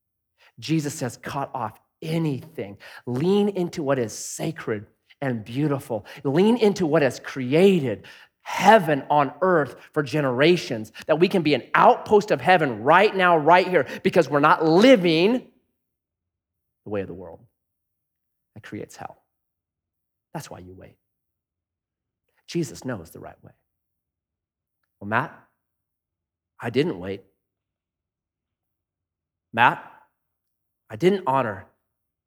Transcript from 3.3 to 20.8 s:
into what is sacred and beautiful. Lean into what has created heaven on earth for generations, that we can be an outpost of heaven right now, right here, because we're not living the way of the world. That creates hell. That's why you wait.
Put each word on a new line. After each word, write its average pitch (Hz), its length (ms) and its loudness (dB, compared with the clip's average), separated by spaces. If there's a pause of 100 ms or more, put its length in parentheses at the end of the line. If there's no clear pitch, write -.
into 180 320 -6
what 139 160 -2
is 113 180 -6
sacred 123 720 -10 (360)
and 120 220 -6
beautiful. 123 640 -6 (180)
Lean 180 320 2
into 208 300 0
what 151 160 2
has 127 180 0
created 135 840 0 (360)
heaven 175 680 2
on 147 320 2
earth 170 340 2 (160)
for 151 100 -2
generations, 139 920 0 (160)
that 156 120 2
we 185 80 4
can 190 140 0
be 151 140 2
an - 180 -6
outpost 208 580 4
of 147 80 0
heaven 139 440 0
right 185 320 4
now, 180 220 2
right 165 300 4
here, 175 180 0 (180)
because 156 260 2
we're 143 100 0
not 160 240 2
living 185 880 4 (1300)
the 98 40 -16
way 101 120 -6
of 92 60 -10
the 92 60 -14
world. 85 320 -20 (1080)
That 110 100 -20
creates - 320 -14
hell. - 260 -18 (1120)
That's 160 160 -14
why - 100 -18
you 92 140 -20
wait. - 220 -20 (1500)